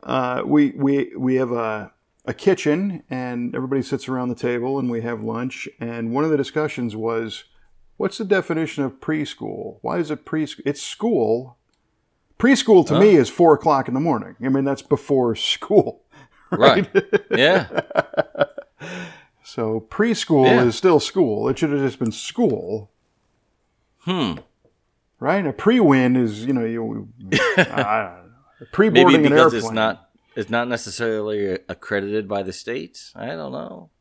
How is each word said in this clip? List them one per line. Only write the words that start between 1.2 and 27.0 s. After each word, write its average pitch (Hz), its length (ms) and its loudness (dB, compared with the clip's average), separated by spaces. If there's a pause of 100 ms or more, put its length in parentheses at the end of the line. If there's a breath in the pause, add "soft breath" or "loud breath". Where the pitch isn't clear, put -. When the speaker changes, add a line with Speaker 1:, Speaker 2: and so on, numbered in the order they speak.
Speaker 1:
have 127 160 0
a, 110 400 -6 (340)
a 120 80 -6
kitchen, 175 760 -2
and 123 460 -8
everybody 131 260 -2
sits 127 260 -6
around 127 220 -4
the 120 60 -4
table, 123 440 -4
and 127 100 -4
we 117 120 -4
have 117 220 -8
lunch. 117 440 -8 (120)
And 117 340 -8
one 139 100 0
of 160 80 0
the 147 60 0
discussions 131 580 -4
was, 113 500 -6 (520)
"What's - 200 -4
the 226 80 -6
definition 160 580 -2
of 131 160 -6
preschool? 127 840 -8
Why - 180 -4
is 151 120 -4
it - 140 -8
preschool? 156 400 -6
It's 143 160 -4
school. 127 760 -2 (840)
Preschool 226 480 6
to 147 80 0
Speaker 2:
Huh? - 40 4
Speaker 1:
me 202 160 8
is 139 140 6
four 165 240 6
o'clock 143 340 0
in 120 60 -6
the 131 60 -2
morning. 120 440 -4
I 131 60 -2
mean, 135 160 0
that's 135 160 -2
before 127 540 0
<laughs> - 0 -
school, - 680 0 (480 soft breath)
Speaker 2:
Right. - 420 4
Speaker 1:
right?" 202 280 2 (100)
Speaker 2:
Yeah. 151 440 4
Speaker 1:
<laughs> - 60 -2 (1600 loud breath)
So 113 460 -6
preschool 185 560 2
Speaker 2:
Yeah. 127 180 6
Speaker 1:
is 120 120 2
still 175 240 4
school. 120 500 -2
It 131 100 -4
should 156 120 0
have 143 100 0
just 135 180 -2
been 113 120 -2
school. 107 800 -4 (1120)
Speaker 2:
Hmm. 156 300 -2 (840)
Speaker 1:
Right? 175 260 -2
A 139 60 -4
pre-win 139 640 4
is, 113 300 0
you 139 80 -2
know, 123 100 0
you, 110 460 -6 (100)